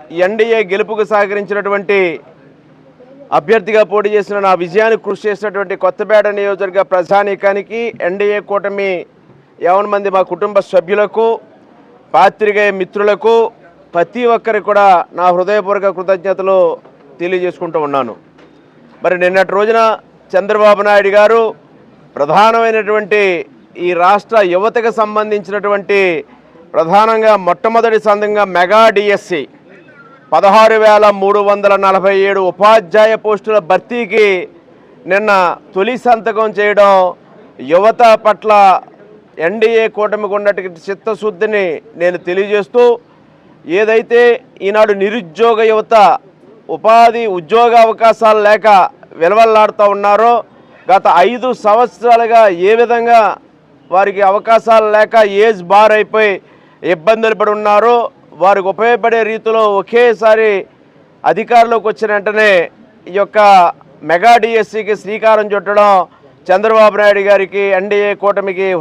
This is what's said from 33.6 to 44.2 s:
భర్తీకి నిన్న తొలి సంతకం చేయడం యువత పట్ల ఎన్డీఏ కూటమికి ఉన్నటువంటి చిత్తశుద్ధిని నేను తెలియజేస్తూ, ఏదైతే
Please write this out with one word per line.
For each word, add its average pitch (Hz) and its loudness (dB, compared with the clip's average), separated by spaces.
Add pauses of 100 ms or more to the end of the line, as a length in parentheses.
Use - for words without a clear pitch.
భర్తీకి 208 -2 (840)
నిన్న 208 0 (440)
తొలి 214 -2 (100)
సంతకం 220 0
చేయడం 202 2 (800)
యువత 214 2 (220)
పట్ల 214 -2 (960)
ఎన్డీఏ 226 0 (120)
కూటమికి 208 -4
ఉన్నటువంటి 190 -6
చిత్తశుద్ధిని 202 -4 (360)
నేను 180 -2
తెలియజేస్తూ, 202 -2 (840)
ఏదైతే 220 0 (460)